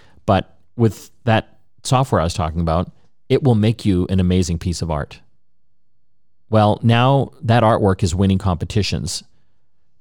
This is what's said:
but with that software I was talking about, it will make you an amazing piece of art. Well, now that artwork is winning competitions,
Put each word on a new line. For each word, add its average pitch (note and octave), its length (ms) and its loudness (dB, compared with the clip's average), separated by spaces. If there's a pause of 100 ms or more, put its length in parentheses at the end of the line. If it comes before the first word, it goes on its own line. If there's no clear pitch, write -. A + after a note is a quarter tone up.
(260)
but - 320 -2 (160)
with A2+ 360 -2 (140)
that - 360 -2 (240)
software B2+ 360 0
I D#2 40 0
was F2 100 -4
talking D#2+ 260 -4
about, E2 300 -2 (380)
it C3 160 -2
will B2 100 4
make G#2+ 300 0
you F2+ 260 2
an F#2+ 80 0
amazing F2+ 400 0
piece F2 240 -6
of E2 80 -6
art. - 300 -8 (1300)
Well, G#2+ 320 2
now B2 480 2 (120)
that A2+ 200 2
artwork G#2+ 400 2
is F2 120 -2
winning F#2+ 240 2
competitions, - 840 -4 (800)